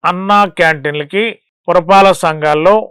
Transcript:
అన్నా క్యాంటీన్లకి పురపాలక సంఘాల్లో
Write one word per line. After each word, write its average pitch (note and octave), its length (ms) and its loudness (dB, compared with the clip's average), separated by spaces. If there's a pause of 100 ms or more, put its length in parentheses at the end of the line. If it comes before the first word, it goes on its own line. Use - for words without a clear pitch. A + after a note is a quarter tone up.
(120)
అన్నా G3 280 0 (200)
క్యాంటీన్లకి D3+ 640 -2 (400)
పురపాలక F#3 500 2 (100)
సంఘాల్లో D#3 520 0 (120)